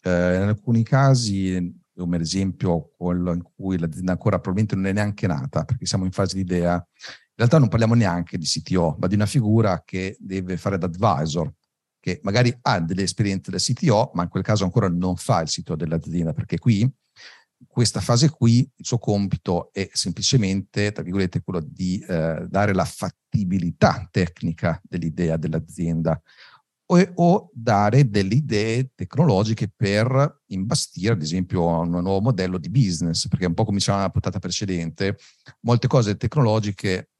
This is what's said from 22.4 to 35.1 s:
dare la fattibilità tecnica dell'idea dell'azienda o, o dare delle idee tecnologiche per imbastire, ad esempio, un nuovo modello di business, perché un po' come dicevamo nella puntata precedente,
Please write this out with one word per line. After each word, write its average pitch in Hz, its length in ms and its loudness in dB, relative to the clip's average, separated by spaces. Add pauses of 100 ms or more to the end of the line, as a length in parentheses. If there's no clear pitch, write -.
dare 98 240 2
la 92 100 2
fattibilità 92 1300 -2
tecnica 85 720 -2
dell'idea 82 540 -2
dell'azienda 82 840 -4 (640)
o, 175 300 4
o 175 380 2
dare 113 560 4
delle 98 260 2
idee 117 600 0
tecnologiche 110 800 0
per 120 720 0
imbastire, 101 680 -2
ad 87 80 -2
esempio, 87 440 -2 (140)
un 85 100 -2
nuovo 90 320 0
modello 92 360 0
di 80 120 -8
business, 87 580 0
perché - 180 -2
un 87 80 0
po' 110 120 0
come 101 120 -2
dicevamo 101 240 0
nella 95 120 -2
puntata 92 260 -2
precedente, 90 800 -4 (440)